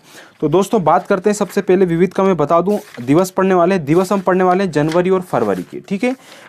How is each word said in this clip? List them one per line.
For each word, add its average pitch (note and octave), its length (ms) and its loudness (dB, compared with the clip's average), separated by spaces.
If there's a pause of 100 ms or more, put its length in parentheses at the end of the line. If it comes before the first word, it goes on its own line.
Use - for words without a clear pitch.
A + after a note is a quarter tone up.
(400)
तो D#3 80 -2
दोस्तों G3 360 0
बात F3+ 220 2
करते G3+ 240 -2
हैं, G3+ 40 -2
सबसे G3 280 -4
पहले F#3 220 2
विविध F3 300 0
का G3 100 0
मैं F#3+ 120 2
बता D#3+ 240 2
दूं, G3+ 180 -2 (260)
दिवस E3 260 2
पढ़ने F#3+ 240 0
वाले F3+ 200 2
हैं, F3 100 -2
दिवस F3+ 280 0
हम G3 80 -2
पढ़ने F#3 240 0
वाले F#3 200 2
हैं F#3 60 -4
जनवरी D#3+ 400 0
और F#3 100 0
फरवरी G#2+ 420 -2
के, - 180 -14
ठीक G3 240 -6
है? B3+ 120 -4 (320)